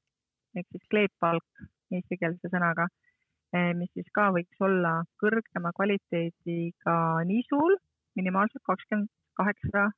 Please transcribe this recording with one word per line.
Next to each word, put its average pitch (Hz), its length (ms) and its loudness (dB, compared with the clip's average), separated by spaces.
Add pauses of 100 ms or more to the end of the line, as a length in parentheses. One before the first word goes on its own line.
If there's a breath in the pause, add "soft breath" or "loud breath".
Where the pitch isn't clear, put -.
(540)
ehk 180 140 -8
siis - 160 -16
kleepvalk 175 800 0 (220)
eestikeelse 180 640 -4
sõnaga, 170 380 0 (680)
äh, 175 200 0
mis 175 180 -4
siis 180 180 -10
ka 208 220 2
võiks 175 300 -2
olla 180 400 2 (120)
kõrgema 208 600 -2
kvaliteediga 170 1200 -2 (260)
nisul 285 540 2 (400)
minimaalselt 190 460 0
kakskümmend 208 460 -2 (220)
kaheksa, - 680 0